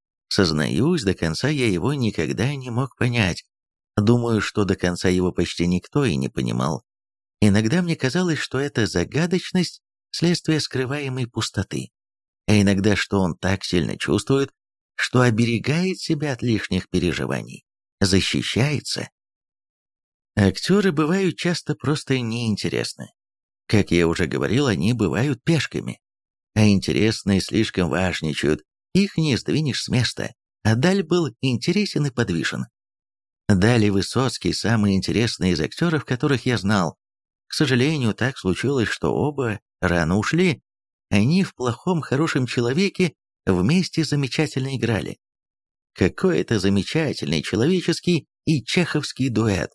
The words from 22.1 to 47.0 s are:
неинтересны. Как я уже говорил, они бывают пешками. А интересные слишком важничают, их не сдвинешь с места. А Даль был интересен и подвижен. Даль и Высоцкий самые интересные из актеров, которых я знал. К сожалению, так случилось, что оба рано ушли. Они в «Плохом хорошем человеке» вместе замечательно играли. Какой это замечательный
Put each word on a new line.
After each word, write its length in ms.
неинтересны. 920
Как 240
я 160
уже 200
говорил, 400
они 260
бывают 500
пешками. 560
А 120
интересные 760
слишком 480
важничают, 720
их 240
не 200
сдвинешь 460
с 60
места. 440
А 120
Даль 280
был 380
интересен 640
и 60
подвижен. 560
Даль 360
и 60
Высоцкий 640
самые 420
интересные 580
из 80
актеров, 440
которых 400
я 120
знал. 400
К 60
сожалению, 600
так 240
случилось, 500
что 260
оба 460
рано 360
ушли. 460
Они 340
в 120
«Плохом 460
хорошем 440
человеке» 680
вместе 600
замечательно 720
играли. 400
Какой 460
это 200
замечательный 840